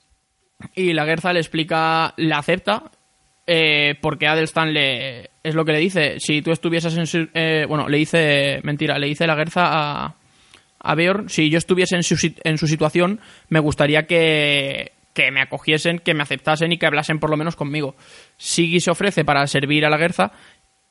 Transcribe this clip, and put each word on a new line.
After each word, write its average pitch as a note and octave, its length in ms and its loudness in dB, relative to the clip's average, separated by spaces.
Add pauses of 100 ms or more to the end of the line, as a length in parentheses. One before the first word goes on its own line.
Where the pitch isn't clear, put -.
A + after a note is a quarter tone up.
(760)
Y F3+ 180 0
Lagertha D#3+ 400 0
le F3 60 2
explica, D#3+ 760 0
la D#3 220 0
acepta, F#3 460 -2 (640)
eh, D3+ 560 2
porque D3+ 260 -2
Adelstan D#3+ 460 0
le... C3 560 -4 (140)
Es D#3 120 -4
lo D#3+ 100 0
que D#3 80 0
le D3+ 60 2
dice, E3 420 0
"Si D3+ 200 0
tú D#3+ 100 -2
estuvieses E3 440 -2
en E3+ 100 -2
su", D#3+ 280 -2
eh, D#3+ 340 0
bueno, D3 220 -2
le D3 80 2
dice... C#3+ 680 2
Mentira, D3 340 -2
le C#3+ 100 -2
dice D#3+ 200 -2
Lagertha D#3+ 380 0 (400)
a, D#3 100 -12 (640)
a D#3 160 -2
Beorn, F3+ 340 0
"Si D#3 200 2
yo D#3+ 80 2
estuviese F3+ 380 2
en F3 80 0
su F3 140 0
sit-, - 260 -2
en D#3 140 0
su D#3+ 100 0
situación, D#3+ 520 0 (300)
me D#3+ 100 2
gustaría D3+ 460 2
que, D3 880 0 (220)
que C3+ 180 0
me C3+ 100 2
acogiesen, D#3 580 0
que E3+ 140 0
me D3 100 0
aceptasen D#3 500 -2
y E3+ 40 0
que - 100 0
hablasen D3+ 320 0
por D3+ 100 -2
lo D3+ 80 0
menos D#3+ 180 -4
conmigo". C#3+ 400 -6 (420)
Siggy E3+ 440 0
se F3+ 100 0
ofrece F3 320 0
para C#3+ 240 2
servir D3 380 0
a D3+ 40 2
Lagertha, F3 440 0 (580)